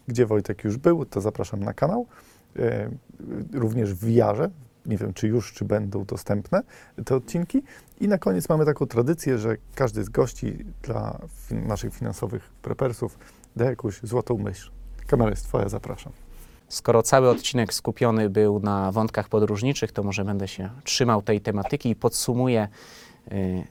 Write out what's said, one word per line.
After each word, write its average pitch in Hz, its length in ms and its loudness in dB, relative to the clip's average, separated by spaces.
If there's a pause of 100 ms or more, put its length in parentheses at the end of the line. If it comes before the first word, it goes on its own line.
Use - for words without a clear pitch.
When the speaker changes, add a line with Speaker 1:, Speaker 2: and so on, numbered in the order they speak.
Speaker 1:
gdzie 120 180 4
Wojtek 104 380 0
już 107 120 0
był, 160 280 4
to - 160 -4
zapraszam 101 440 -4
na 113 80 -4
kanał, 220 340 0 (500)
e, 113 340 -2 (640)
również 113 420 0
w 110 200 0
V 113 140 6
R-ze. 135 220 0 (360)
Nie 107 100 -2
wiem, 104 180 -4
czy 110 140 -2
już, 113 240 -2
czy - 120 -6
będą 101 400 -2
dostępne - 580 -2 (420)
te 131 120 0
odcinki. 175 460 -2 (380)
I 202 80 0
na 202 100 2
koniec 180 300 0
mamy 156 160 4
taką 143 220 2
tradycję, 127 520 0
że 107 180 0 (180)
każdy 107 300 0
z - 40 -8
gości - 560 -2 (180)
dla 110 360 -6 (300)
fin-, 110 180 -4
naszych 107 280 -4
finansowych 107 560 -6 (120)
prepersów 117 560 -4 (380)
da 117 80 2
jakąś 117 380 -2
złotą 117 360 -2
myśl. 101 320 -6 (360)
Kamera 120 240 6
jest - 140 -4
twoja, 107 240 0
zapraszam. - 440 -8 (560)
Speaker 2:
Skoro 117 340 4
cały 131 260 6
odcinek 120 460 2
skupiony 110 560 2
był 104 300 4
na 98 320 0
wątkach 110 360 0
podróżniczych, 107 640 0
to 107 100 -4
może 98 220 0
będę 98 240 -2
się 95 220 -8 (140)
trzymał 117 380 2
tej 104 180 2
tematyki 107 500 -2
i 107 60 0
podsumuję, 120 720 2 (640)
y, 92 380 -2